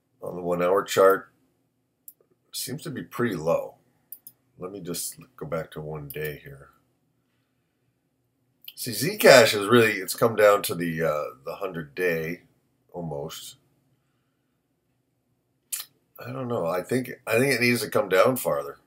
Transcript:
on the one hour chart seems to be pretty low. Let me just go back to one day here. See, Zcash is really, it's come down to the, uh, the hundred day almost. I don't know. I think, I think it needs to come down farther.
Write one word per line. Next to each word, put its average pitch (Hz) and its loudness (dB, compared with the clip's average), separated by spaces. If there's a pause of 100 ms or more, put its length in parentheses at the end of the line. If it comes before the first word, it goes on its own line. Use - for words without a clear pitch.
(220)
on 95 -10
the 90 -10
one 87 -2
hour 95 2
chart 95 4 (1200)
seems 127 -10
to 160 -10
be 120 -10
pretty 117 -4
low. 80 -2 (840)
Let 92 -12
me 101 -14
just 85 -8 (180)
go 80 -12
back 78 -8
to 78 -14
one 76 -12
day 73 -10
here. 69 -20 (2000)
See, - -10
Zcash 135 6
is 101 -2
really, 110 6
it's 95 -8
come 113 0
down 101 6
to 101 -6
the, 82 -4
uh, 76 -2 (200)
the 78 -10
hundred 85 -10
day 85 -2 (500)
almost. 78 -12 (2500)
I 123 -12
don't 131 -8
know. 107 -2
I 90 -2
think, 123 -2 (160)
I 110 2
think 135 2
it 117 0
needs 120 2
to 98 -6
come 104 0
down 104 6
farther. 71 -4